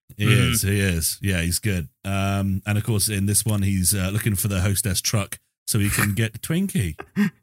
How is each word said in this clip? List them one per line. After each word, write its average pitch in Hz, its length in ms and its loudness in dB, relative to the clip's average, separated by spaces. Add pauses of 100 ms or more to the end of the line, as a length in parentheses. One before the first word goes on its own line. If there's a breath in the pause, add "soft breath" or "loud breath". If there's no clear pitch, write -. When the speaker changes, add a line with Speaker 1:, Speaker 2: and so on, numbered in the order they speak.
(180)
Speaker 1:
He 104 80 0
Speaker 2:
Mm. 123 260 4
Speaker 1:
is, 117 120 0
he 98 180 2
is. 87 400 0
Yeah, 92 200 0
he's 85 180 -2
good. 92 280 -2 (160)
Um, 98 600 0
and 104 120 0
of 101 60 0
course, 107 240 0
in 98 180 0
this 101 200 2
one, 104 160 0
he's, 95 320 2
uh, 92 180 0
looking 104 240 0
for 98 140 -2
the 95 120 0
hostess 98 400 0
truck - 380 -2 (280)
so 110 120 0
he 101 100 2
can - 240 0
get 110 220 -2
a - 40 -18
Twinkie. 160 560 -2 (200)
Speaker 2:
<laughs> 202 160 2 (120)